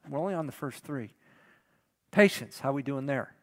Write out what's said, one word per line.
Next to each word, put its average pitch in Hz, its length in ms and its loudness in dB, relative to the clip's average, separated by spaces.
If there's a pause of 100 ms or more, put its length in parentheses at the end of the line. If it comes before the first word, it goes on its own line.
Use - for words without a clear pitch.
We're 143 120 -6
only 185 160 -2
on 165 100 -4
the 135 80 -8
first - 320 -10
three. 127 300 -8 (960)
Patience, - 500 4
how 139 120 0
we 139 100 -2
doing 139 240 -4
there? 135 360 -2